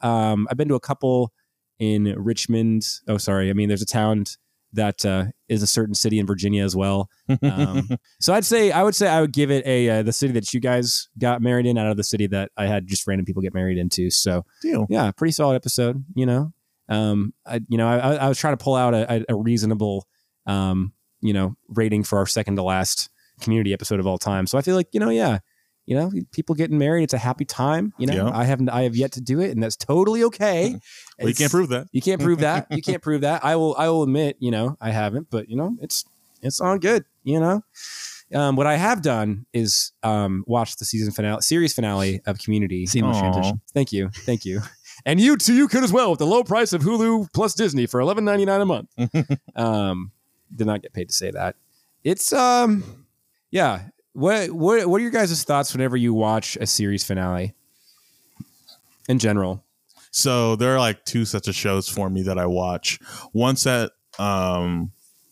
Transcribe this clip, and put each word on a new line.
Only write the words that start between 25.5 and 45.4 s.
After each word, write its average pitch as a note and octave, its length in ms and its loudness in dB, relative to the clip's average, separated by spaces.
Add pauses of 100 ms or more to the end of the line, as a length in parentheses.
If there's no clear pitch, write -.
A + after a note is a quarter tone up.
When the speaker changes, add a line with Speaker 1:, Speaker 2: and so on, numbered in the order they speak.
Speaker 1:
you B2 80 -2
know, E3 160 -2 (200)
people - 240 -4
getting D3+ 240 0
married, D#3+ 240 2
it's C#3+ 100 -2
a C3 60 0
happy B2 260 -2
time. D#3+ 540 -2
You B2+ 80 0
know, C3+ 60 0 (140)
Speaker 2:
Yeah. B2+ 100 0
Speaker 1:
I A#2 60 0
haven't, B2+ 260 0
I A#2+ 140 0
have A#2 120 -2
yet C3 180 0
to B2+ 80 -10
do B2+ 180 -2
it, F#3+ 120 0
and A2+ 100 -2
that's A2+ 140 -2
totally G3+ 480 2
okay. G3+ 560 0
Speaker 2:
<laughs> - 60 -20 (320)
Well, A#2 100 -2
you - 20 2
Speaker 1:
It's B2 100 0
Speaker 2:
can't C#3+ 120 2
prove F3 180 2
that. B2+ 240 -4
Speaker 1:
You B2+ 80 0
can't F#3 200 0
prove E3 180 2
that. D#3 280 0
Speaker 2:
<laughs> - 40 -14
Speaker 1:
You D#3 100 -2
can't F#3 200 -2
prove D3+ 200 0
that. D3 240 0
I D#3 100 2
will, D#3+ 220 2
I D#3 120 2
will D#3+ 140 2
admit, C#3 360 0
you B2 120 -2
know, A#2 300 -2
I A2+ 100 -4
haven't, A2 380 -2
but, A2 200 -6
you A2+ 60 -6
know, F3+ 260 -4
it's, - 220 -6 (380)
it's C3+ 180 -4
all F#3 180 0
good. F#3+ 280 0 (180)
You D3 160 0
know, F#3 240 0 (720)
um, C#3 240 0
what C#3+ 100 2
I D3+ 80 2
have G3+ 260 0
done A2 520 -2
is, A2+ 380 0 (120)
um, G#2 440 0
watch A#2 280 0
the - 100 -12
season G#2+ 280 -4
finale, G#2+ 280 -2
series E3 320 0
finale G2 520 -2
of G2 140 -4
Community. F#2+ 460 -2
Speaker 3:
Seamless A2 320 0
Speaker 2:
Aw. G2+ 40 0
Speaker 3:
transition. F#2+ 400 0 (120)
Speaker 1:
Thank C#3 200 0
you, G2 160 -2 (160)
thank A#2+ 180 -2
you, F#2+ 180 -4 (220)
<laughs> - 220 -20
and E3 160 2
you C#4 160 6
too. A3 160 2